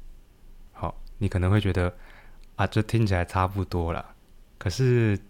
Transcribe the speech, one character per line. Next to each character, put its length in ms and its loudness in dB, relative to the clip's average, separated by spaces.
好， 280 -8
你 100 0
可 100 -2
能 120 2
会 100 6
觉 120 0
得， 240 0
啊， 100 0
这 160 2
听 240 2
起 80 2
来 100 2
差 220 0
不 180 -2
多 280 -2
啦。 220 -10
可 100 -4
是 500 4